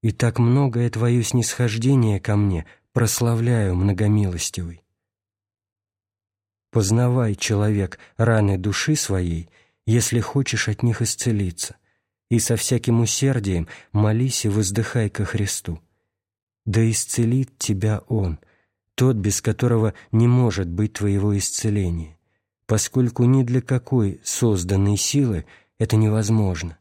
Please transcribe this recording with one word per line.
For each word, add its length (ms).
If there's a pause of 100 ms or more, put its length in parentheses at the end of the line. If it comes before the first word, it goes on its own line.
И 100
так 260
многое 500
Твое 340
снисхождение 960
ко 160
мне 280 (280)
прославляю, 800
многомилостивый. 1080 (1900)
Познавай, 640
человек, 640 (180)
раны 400
души 400
своей, 540 (340)
если 360
хочешь 480
от 140
них 200
исцелиться, 760 (540)
и 80
со 180
всяким 440
усердием 680 (240)
молись 540
и 20
воздыхай 600
ко 160
Христу. 540 (840)
Да 260
исцелит 680
тебя 500
Он, 300 (580)
тот, 200
без 240
которого 540 (160)
не 160
может 420
быть 260
твоего 420
исцеления, 840 (480)
поскольку 580
ни 180
для 180
какой 640
созданной 720
силы 480 (340)
это 180
невозможно. 840